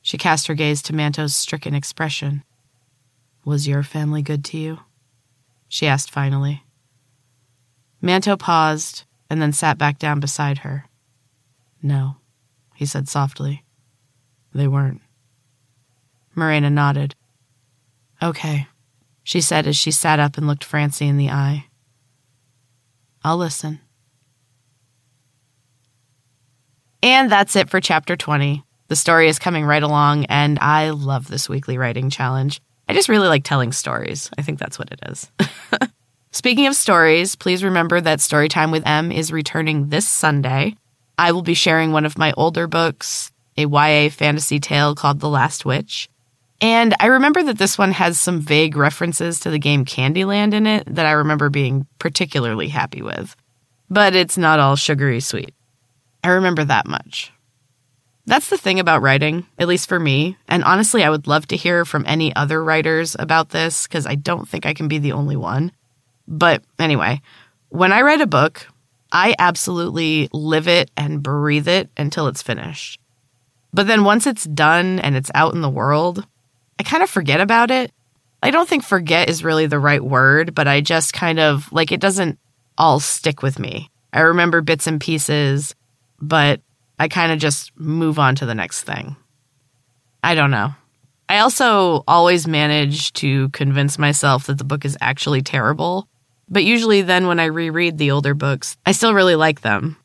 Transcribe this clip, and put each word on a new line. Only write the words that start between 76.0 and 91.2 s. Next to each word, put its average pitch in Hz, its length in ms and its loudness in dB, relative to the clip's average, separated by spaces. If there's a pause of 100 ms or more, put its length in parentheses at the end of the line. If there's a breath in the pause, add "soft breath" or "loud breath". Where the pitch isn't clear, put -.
I - 20 -4
kind 320 220 0
of 370 60 -4
forget 151 300 0
about 226 300 4
it. 254 220 -2 (500)
I 262 80 2
don't 330 180 4
think 294 140 0
forget 170 460 0
is - 160 -2
really 160 220 2
the 147 120 0
right 143 240 2
word, 139 500 4
but 147 140 0
I 143 140 4
just 160 320 0
kind 165 260 -2
of, 147 340 2
like, 160 200 0
it 180 80 -2
doesn't 190 400 0 (360)
all 156 220 4
stick - 420 -4
with 135 200 -4
me. - 280 -10 (240)
I 156 100 2
remember 170 400 4
bits 156 260 -2
and 156 120 -2
pieces, 143 760 -2 (440)
but 147 400 2 (380)
I 156 100 -2
kind 170 220 0
of 160 80 0
just 147 400 -4
move 156 400 -2
on 131 180 4
to 135 100 -6
the 117 80 -4
next 98 300 -6
thing. 98 320 -10 (1040)
I 170 120 0
don't 147 160 2
know. 123 240 -2 (540)